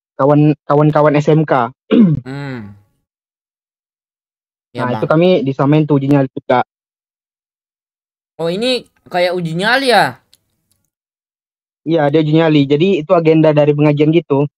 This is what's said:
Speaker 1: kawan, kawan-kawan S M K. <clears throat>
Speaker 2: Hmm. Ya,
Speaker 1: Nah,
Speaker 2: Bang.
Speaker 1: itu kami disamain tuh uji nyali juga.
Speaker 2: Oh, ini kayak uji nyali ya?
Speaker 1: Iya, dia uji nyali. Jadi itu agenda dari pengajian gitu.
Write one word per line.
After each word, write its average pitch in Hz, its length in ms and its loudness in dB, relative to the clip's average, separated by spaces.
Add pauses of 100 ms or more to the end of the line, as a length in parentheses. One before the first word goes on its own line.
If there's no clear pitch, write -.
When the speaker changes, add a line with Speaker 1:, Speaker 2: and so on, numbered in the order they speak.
(140)
Speaker 1:
kawan, 147 380 2 (100)
kawan-kawan 151 540 2
S 147 160 0
M 156 100 2
K. 131 300 -2 (160)
<clears throat> 165 400 2
Speaker 2:
Hmm. 131 480 -12 (1900)
Ya, 120 160 -10
Speaker 1:
Nah, 123 60 -6
Speaker 2:
Bang. 110 100 -6
Speaker 1:
itu - 60 -4
kami 165 220 2 (120)
disamain 143 480 -2
tuh 147 80 0
uji 135 80 -4
nyali 139 240 0
juga. - 320 -4 (1800)
Speaker 2:
Oh, 160 80 -8
ini 226 400 -4 (240)
kayak 180 240 -2
uji 170 240 -6
nyali 247 320 -2
ya? 170 320 0 (1600)
Speaker 1:
Iya, 151 300 -2
dia 156 100 2
uji 151 140 0
nyali. 156 320 2
Jadi 147 200 0 (120)
itu 156 120 -4
agenda 160 380 2
dari 147 240 2
pengajian 147 380 0
gitu. 147 340 0 (120)